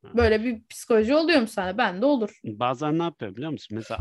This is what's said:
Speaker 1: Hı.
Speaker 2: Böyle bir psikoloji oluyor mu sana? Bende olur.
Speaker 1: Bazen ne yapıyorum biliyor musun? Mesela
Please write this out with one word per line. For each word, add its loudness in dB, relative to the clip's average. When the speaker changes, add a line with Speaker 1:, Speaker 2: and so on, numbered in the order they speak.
Speaker 1:
Hı. -18
Speaker 2:
Böyle 4
bir -6
psikoloji 2
oluyor 4
mu 0
sana? -4
Bende 0
olur. 0
Speaker 1:
Bazen -2
ne 0
yapıyorum -8
biliyor -8
musun? -10
Mesela -8